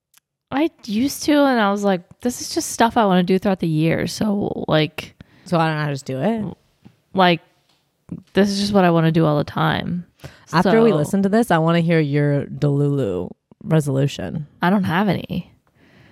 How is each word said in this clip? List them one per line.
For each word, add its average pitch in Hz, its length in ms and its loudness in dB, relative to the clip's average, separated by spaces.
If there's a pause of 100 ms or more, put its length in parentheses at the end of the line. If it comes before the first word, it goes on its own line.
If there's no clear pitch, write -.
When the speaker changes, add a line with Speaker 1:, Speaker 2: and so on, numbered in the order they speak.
(520)
Speaker 1:
I 302 200 0 (140)
used 233 380 -2
to, 311 100 4
and 269 260 4
I 202 120 2
was 202 120 -4
like, 190 180 2 (200)
"This 247 200 -4
is - 140 -10
just - 160 -6
stuff 233 260 2
I 226 80 4
wanna 185 180 4
do 185 140 2
throughout 190 220 0
the 175 80 -2
year." 160 400 0
So, - 600 -4
like, - 480 -2 (300)
Speaker 2:
So 170 140 0
I 160 80 2
don't 156 80 -2
know 151 60 -4
how 151 80 -4
to 143 40 -4
just 135 120 -10
do 131 160 -6
it? 208 360 -4 (560)
Speaker 1:
like, 180 280 2 (920)
this 202 160 4
is 196 100 -4
just 202 140 -2
what 196 120 4
I 175 40 4
wanna 165 220 2
do 165 140 2
all 151 120 0
the 151 60 -2
time. 165 640 -4 (460)
Speaker 2:
After 185 300 2
we 226 80 6
Speaker 1:
So 175 60 2
Speaker 2:
listen 151 280 0
to 196 60 0
this, 226 220 0
I 165 80 2
wanna 165 220 2
hear 165 180 2
your 143 480 0
Delulu 139 800 -2 (340)
resolution. 143 840 -2 (160)
Speaker 1:
I 175 80 2
don't 196 140 0
have 190 220 0
any. - 440 -4 (600)